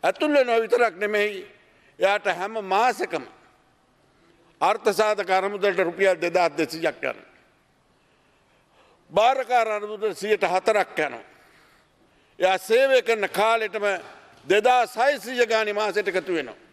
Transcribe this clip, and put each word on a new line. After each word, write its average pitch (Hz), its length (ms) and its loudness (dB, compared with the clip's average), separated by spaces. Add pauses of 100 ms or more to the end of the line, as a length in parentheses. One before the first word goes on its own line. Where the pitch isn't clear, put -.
ඇතුල් 302 300 0
වෙනවා 247 280 4
විතරක් 226 360 0
නෙමෙයි. 208 500 -2 (520)
එයාට 196 260 2
හැම 202 380 -4
මාසෙකම 190 600 0 (1400)
අර්ථ 196 300 2
සාධක 214 380 0
අරමුදලට 190 500 0
රුපියල් 185 360 2
දෙදාස් 170 380 2
දෙසීයක් 156 480 -4
යනවා. 131 240 -8 (1900)
භාරකාර 233 560 2
අරමුදල 208 460 -6
සියයට 202 300 -2
හතරක් 185 560 0
යනවා. 131 240 -6 (1160)
එයා 185 180 2
සේවය 254 440 2
කරන 214 280 -2
කාලෙටම 214 560 0 (600)
දෙදාස් 214 500 2
හයසීය 247 500 0
ගානේ 220 280 -2
මාසෙට 202 340 -2
එකතු 180 260 -4
වෙනවා. 139 240 -6 (160)